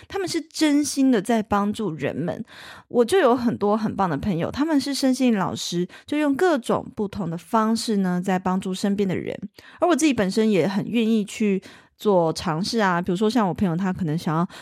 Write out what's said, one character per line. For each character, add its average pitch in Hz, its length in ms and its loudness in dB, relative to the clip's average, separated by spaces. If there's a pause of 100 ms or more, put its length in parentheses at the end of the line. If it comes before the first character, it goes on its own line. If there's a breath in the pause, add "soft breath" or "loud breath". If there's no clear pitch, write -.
他 - 120 -6
们 370 80 -4
是 311 120 -4
真 294 460 0
心 269 240 2
的 247 100 4
在 226 220 2
帮 202 320 -2
助 208 220 -4
人 143 200 -4
们。 - 300 -6 (440 loud breath)
我 240 140 4
就 233 140 2
有 269 180 6
很 233 220 0
多 208 200 2
很 214 180 -2
棒 190 140 0
的 160 80 -2
朋 220 200 -2
友， 160 140 -2
他 - 140 -2
们 269 160 2
是 277 120 -6
身 262 200 2
心 254 180 2
灵 214 80 2
老 180 160 -2
师， 175 320 -4 (180 loud breath)
就 294 120 -4
用 294 180 2
各 330 220 2
种 208 280 -2 (100)
不 208 120 -4
同 196 220 -6
的 165 80 -6
方 220 360 0
式 220 240 -2
呢， 180 240 0
在 185 160 0
帮 185 220 -2
助 185 140 -6
身 196 220 0
边 202 120 0
的 175 80 -2
人。 64 240 -6 (400 loud breath)
而 330 80 2
我 349 80 4
自 277 100 2
己 294 80 4
本 202 160 0
身 220 200 2
也 180 180 4
很 196 180 -2
愿 220 220 0
意 220 160 2
去 196 380 -2 (340 loud breath)
做 180 360 2
尝 160 320 -4
试 233 160 -2
啊， 180 220 2
比 180 100 -4
如 175 40 0
说 214 140 0
像 233 160 2
我 175 80 0
朋 208 140 0
友 165 80 0
他 185 160 -2
可 185 140 -4
能 151 120 0
想 170 160 -2
要 170 140 0 (140 loud breath)